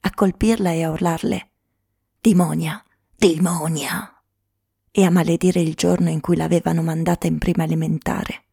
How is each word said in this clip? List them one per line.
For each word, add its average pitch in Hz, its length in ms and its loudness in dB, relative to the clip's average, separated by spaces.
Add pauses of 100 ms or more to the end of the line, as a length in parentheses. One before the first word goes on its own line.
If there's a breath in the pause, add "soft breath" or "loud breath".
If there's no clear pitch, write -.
a 190 120 -2
colpirla 208 600 0
e 165 100 -2
a 160 80 -2
urlarle: 165 600 -4 (720)
"Dimonia, 165 640 2 (320)
dimonia!" 165 1080 -2 (680)
e 196 140 4
a 175 60 4
maledire 175 500 2
il 160 140 -2
giorno 180 360 0
in 156 100 -2
cui 175 160 0
l'avevano 165 460 0
mandata 165 460 -2
in 160 100 -2
prima 170 240 0
elementare - 920 -4